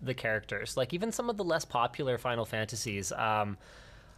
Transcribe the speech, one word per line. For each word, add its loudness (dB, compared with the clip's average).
the -2
characters. -2
Like, 2
even 0
some -2
of -2
the -2
less 2
popular 2
Final 0
Fantasies, -2
um, 2